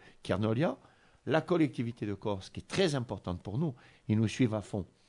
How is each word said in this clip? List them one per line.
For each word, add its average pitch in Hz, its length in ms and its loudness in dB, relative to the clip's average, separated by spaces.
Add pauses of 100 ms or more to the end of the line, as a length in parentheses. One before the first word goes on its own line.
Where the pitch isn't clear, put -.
(240)
Kiernolia. 113 540 0 (480)
La 156 160 2
collectivité 127 640 0
de 104 100 -2
Corse, 98 340 -4
qui - 100 -12
est - 80 -12
très 165 280 2
importante 98 460 -4
pour 101 160 -6
nous, 151 160 -2 (340)
ils 107 100 4
nous 110 100 4
suivent 110 280 2
à 107 60 -2
fond. 98 240 -4 (240)